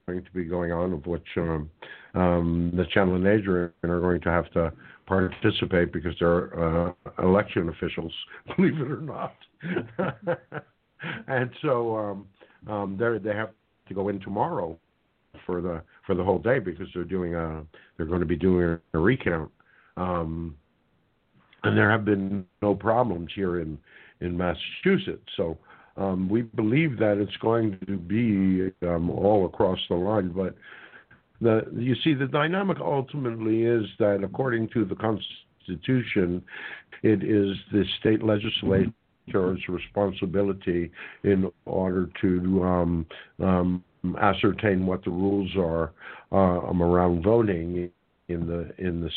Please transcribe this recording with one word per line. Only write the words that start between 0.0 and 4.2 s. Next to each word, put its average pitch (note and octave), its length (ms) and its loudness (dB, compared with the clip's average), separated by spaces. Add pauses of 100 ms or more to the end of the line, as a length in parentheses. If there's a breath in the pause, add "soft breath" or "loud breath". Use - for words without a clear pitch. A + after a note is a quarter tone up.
to F2+ 260 -8
be F2+ 100 -4
going E2+ 280 -2
on, F2 200 0
of D2+ 140 -6
which, E2+ 200 -4 (100)
um, D#2+ 340 -2 (440 loud breath)
um, F2 600 2
the F2+ 120 2
Channel F#2 280 2
and F#2 140 2
Adrian F#2+ 420 2 (140)
are E2+ 160 0
going F2 200 2